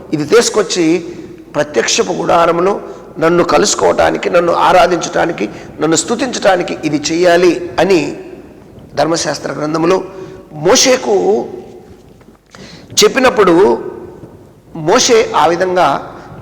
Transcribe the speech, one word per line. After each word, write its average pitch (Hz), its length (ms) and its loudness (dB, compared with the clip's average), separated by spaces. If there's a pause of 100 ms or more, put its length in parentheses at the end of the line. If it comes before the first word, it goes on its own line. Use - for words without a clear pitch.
(140)
ఇది 151 120 -2
తీసుకొచ్చి 185 720 2 (560)
ప్రత్యక్షపు 180 580 -2
గుడారములో 170 680 0 (380)
నన్ను 170 240 4
కలుసుకోవటానికి, 165 840 0
నన్ను 175 240 2
ఆరాధించటానికి, 170 960 0 (320)
నన్ను 156 140 2
స్తుతించటానికి 196 880 -2
ఇది 151 120 -2 (140)
చేయాలి 170 680 2
అని 165 380 0 (800)
ధర్మశాస్త్ర 151 560 -2
గ్రంథములో 160 520 0 (500)
మోషేకు 208 920 0 (1600)
చెప్పినప్పుడు 214 800 4 (920)
మోషే 214 600 2
ఆ 151 120 2
విధంగా 175 720 0 (240)